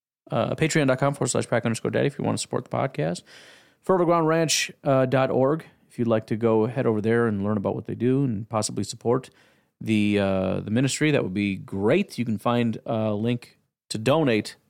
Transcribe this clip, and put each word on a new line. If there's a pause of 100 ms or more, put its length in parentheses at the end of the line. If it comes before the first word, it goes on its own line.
(300)
Uh,
Patreon
dot
com
forward
slash
Pack
underscore
Daddy
if
you
wanna
support
the
podcast. (580)
Fertile
Ground
Ranch, (120)
uh,
dot
org. (240)
If
you'd
like
to
go
head
over
there
and
learn
about
what
they
do
and
possibly
support (520)
the,
uh,
the
ministry,
that
would
be
great.
You
can
find
a
link (320)
to
donate (140)